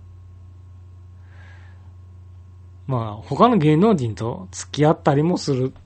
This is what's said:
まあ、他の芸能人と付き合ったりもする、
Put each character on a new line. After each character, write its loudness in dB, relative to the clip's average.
ま -2
あ、 -6
他 2
の 2
芸 4
能 4
人 -4
と -8
付 -16
き 0
合 6
っ -4
た 2
り 2
も 0
す -4
る、 -4